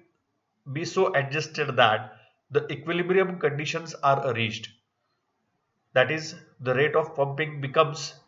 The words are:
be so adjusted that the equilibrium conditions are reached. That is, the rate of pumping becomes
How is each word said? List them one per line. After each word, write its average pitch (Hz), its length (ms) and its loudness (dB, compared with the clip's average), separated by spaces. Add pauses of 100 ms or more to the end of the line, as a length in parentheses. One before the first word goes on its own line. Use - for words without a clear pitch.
(720)
be 156 140 -4
so 180 280 0
adjusted 139 640 -2
that 113 380 4 (380)
the 143 200 0
equilibrium 175 680 0
conditions 151 560 -4
are 135 380 2
reached. 110 360 -4 (1200)
That 127 180 4
is, 156 240 -6 (260)
the 123 140 0
rate 147 200 2
of - 180 0
pumping 143 460 -2
becomes 147 540 0 (140)